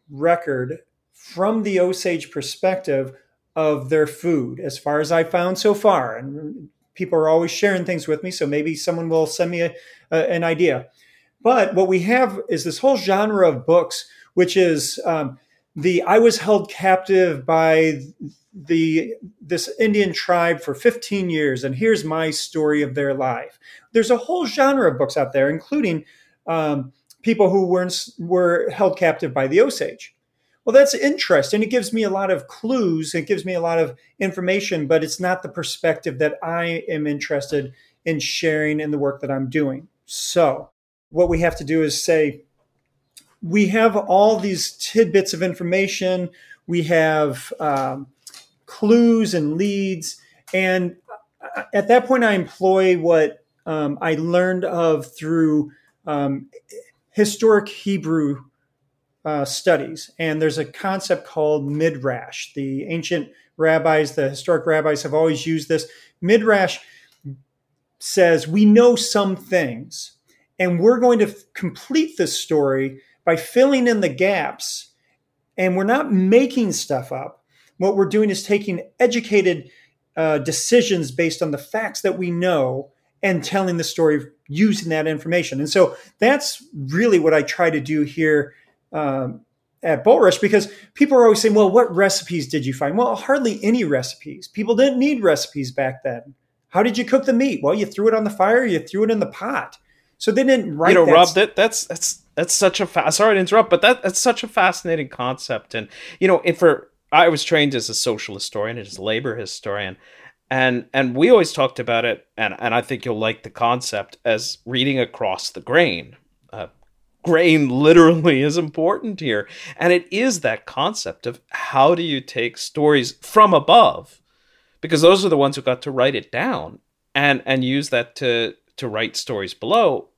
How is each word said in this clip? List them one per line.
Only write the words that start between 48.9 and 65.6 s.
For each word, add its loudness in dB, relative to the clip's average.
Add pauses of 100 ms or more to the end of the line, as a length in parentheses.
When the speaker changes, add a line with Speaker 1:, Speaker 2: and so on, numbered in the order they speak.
Speaker 1:
and -2
leads. -4 (340)
And -2 (800)
at 0
that 4
point, 2
I 2
employ 2
what, 0 (220)
um, -4
I -2
learned -2
of -2
through, -2 (340)
um, -4 (640)
historic 2
Hebrew, -4 (800)
uh, -4
studies. -2
And -4
there's -2
a -4
concept -6
called -2
midrash. -6
The -8
ancient -6 (260)
rabbis, 0
the -2
historic -2
rabbis 0
have -8
always 0
used -4